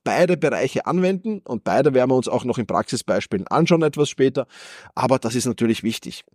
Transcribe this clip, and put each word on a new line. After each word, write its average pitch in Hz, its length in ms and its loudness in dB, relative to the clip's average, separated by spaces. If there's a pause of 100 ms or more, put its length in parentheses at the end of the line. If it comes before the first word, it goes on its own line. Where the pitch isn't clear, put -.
beide 165 320 2
Bereiche 127 500 -2
anwenden 175 540 -2
und - 240 -8
beide 135 280 2
werden 127 180 4
wir 131 40 2
uns 127 140 2
auch 123 160 -2
noch 120 140 -4
in 113 80 -4
Praxisbeispielen 98 840 -4
anschauen 165 340 2
etwas 147 280 0
später. 135 360 0 (480)
Aber 131 240 2
das 113 160 -4
ist 123 120 -2
natürlich 113 360 0
wichtig. - 420 -6 (100)